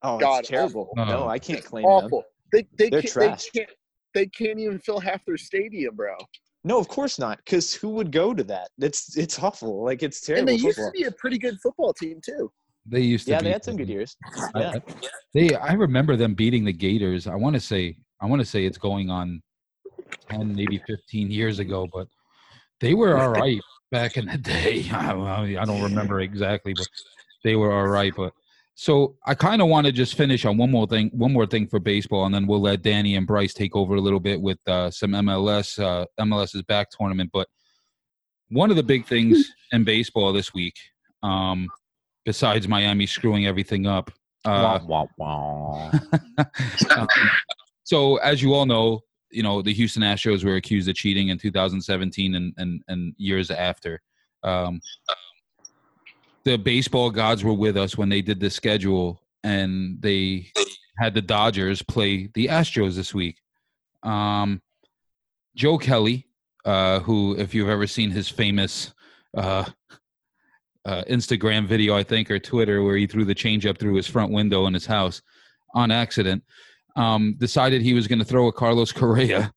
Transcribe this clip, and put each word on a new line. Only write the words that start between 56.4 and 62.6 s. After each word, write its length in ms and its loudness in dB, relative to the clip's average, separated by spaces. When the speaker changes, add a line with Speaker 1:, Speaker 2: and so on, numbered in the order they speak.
Speaker 3:
the 120 2
baseball 540 0
gods 340 0
were 80 4
with 240 2
us 220 -2
when 100 0
they 140 2
did 180 -2
the 80 0
schedule 720 0
and 560 -2
they 500 -2
had 160 0
the 80 0
Dodgers 640 0
play 500 -2
the 140 0
Astros 500 0